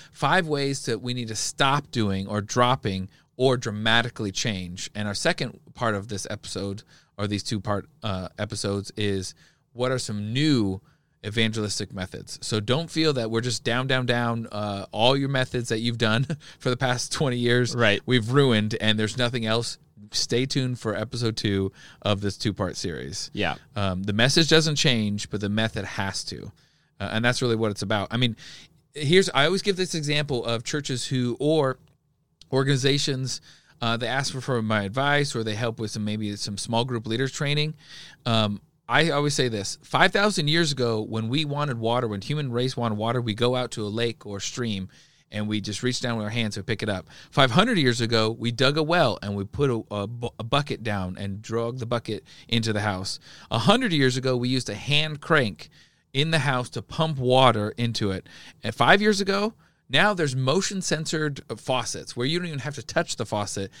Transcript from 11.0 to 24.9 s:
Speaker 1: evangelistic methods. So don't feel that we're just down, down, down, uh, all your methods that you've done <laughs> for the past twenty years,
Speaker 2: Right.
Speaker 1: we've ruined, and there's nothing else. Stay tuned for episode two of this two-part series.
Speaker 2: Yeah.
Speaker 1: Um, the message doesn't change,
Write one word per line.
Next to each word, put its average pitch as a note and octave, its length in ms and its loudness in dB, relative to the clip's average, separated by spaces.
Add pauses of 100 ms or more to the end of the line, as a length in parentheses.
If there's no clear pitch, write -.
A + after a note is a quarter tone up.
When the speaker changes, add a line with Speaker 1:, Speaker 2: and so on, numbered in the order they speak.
Speaker 1:
evangelistic G#2+ 680 -2
methods. - 500 -10
So G#2+ 180 -2
don't B2+ 300 -2
feel D#3+ 220 2
that A#2 180 -2
we're A2+ 120 0
just A#2 200 -4
down, B2 240 0
down, C3 200 2
down, A#2 440 0
uh, G2+ 400 -4
all A#2 260 6
your C#3 120 0
methods B2+ 400 0
that A2 120 0
you've A#2 180 0
done A2+ 280 4 (160)
<laughs> - 160 -20
for C3 120 0
the B2 80 2
past B2 340 0
twenty C3 240 0
years, A#2+ 400 4
Speaker 2:
Right. A2 300 6
Speaker 1:
we've A#2+ 260 4
ruined, A#2 480 6
and A2 180 2
there's A2 200 -2
nothing A#2+ 260 0
else. A2+ 320 0 (360)
Stay B2+ 340 0
tuned B2+ 340 -2
for G#2 160 -2
episode A2+ 400 -2
two G2 360 2 (300)
of G2+ 200 2
this G2+ 160 -2
two-part F#2+ 380 -2
series. C#2+ 580 -6
Speaker 2:
Yeah. E2+ 220 0 (200)
Speaker 1:
Um, F#2+ 260 -2
the G2+ 120 -2
message C#3 340 4
doesn't D#3 280 6
change, A2 520 2